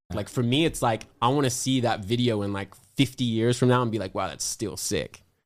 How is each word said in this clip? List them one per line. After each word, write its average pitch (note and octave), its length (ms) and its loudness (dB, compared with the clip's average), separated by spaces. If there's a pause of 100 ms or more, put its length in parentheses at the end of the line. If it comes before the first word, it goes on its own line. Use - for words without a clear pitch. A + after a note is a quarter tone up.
(140)
like, G#2+ 160 -4
for B2+ 140 0
me, C3+ 220 4
it's D#3 160 -2
like, A2+ 240 0 (160)
I A#2+ 80 4
wanna C#3 200 2
see C3 320 0
that A2+ 240 0
video A2+ 380 0
in, G2+ 100 -4
like, G2 220 -8 (220)
fifty - 260 0
years A#2 340 2
from B2+ 120 4
now B2 120 4
and A#2 100 -2
be A2 60 -2
like, F#2+ 160 -6
"Wow, F#2+ 140 -4
that's D2 160 -8
still - 340 -6
sick." - 460 -6 (220)